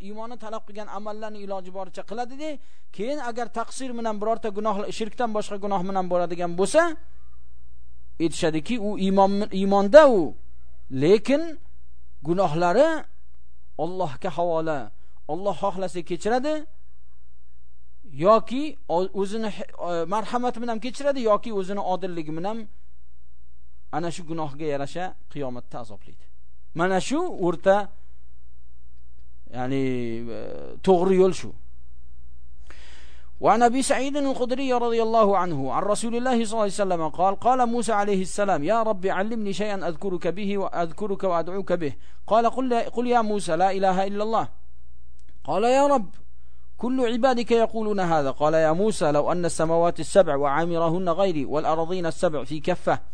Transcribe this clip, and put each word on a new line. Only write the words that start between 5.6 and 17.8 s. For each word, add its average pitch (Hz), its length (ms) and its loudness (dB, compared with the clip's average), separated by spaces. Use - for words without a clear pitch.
bilan 190 260 0
boradigan 175 480 0
bo'lsa, 196 260 4
aytishadiki, 156 580 0
u 202 200 -2
iymon, 196 340 6
iymonda 196 600 8
u, 202 120 4
lekin 208 520 4
gunohlari 175 640 2
Allohga 175 520 -2
havola. 160 640 0
Alloh 185 280 0
xohlasa 185 460 -2
kechiradi, 247 520 0